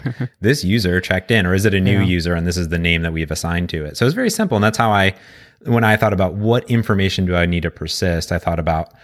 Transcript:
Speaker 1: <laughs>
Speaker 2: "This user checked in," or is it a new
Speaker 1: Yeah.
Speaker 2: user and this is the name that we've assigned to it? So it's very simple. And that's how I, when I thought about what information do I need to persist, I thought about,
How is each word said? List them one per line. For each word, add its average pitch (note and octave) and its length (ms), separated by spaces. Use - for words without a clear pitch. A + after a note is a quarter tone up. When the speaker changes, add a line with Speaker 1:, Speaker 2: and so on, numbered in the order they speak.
Speaker 1:
<laughs> - 200
Speaker 2:
"This B2+ 220
user F#2 380
checked F#2 300
in," F#2 160
or F#2 80
is F#2+ 100
it G2+ 80
a G2 80
new A#2 200
Speaker 1:
Yeah. F#2+ 40
Speaker 2:
user F2 300
and E2 100
this F2 120
is E2+ 120
the F2 80
name E2+ 240
that E2 120
we've D#2+ 180
assigned E2+ 380
to D#2+ 160
it? D2+ 120
So A#2 80
it's C#3+ 80
very A#3+ 160
simple. G#3 280
And G2+ 60
that's G#2+ 140
how A2+ 140
I, F#2+ 240
when A#2 180
I A2 140
thought G#2+ 160
about F#2 220
what A2+ 340
information G2 560
do F2+ 100
I F2 120
need F2 160
to E2+ 80
persist, E2+ 600
I F2 60
thought E2+ 220
about, D#2+ 340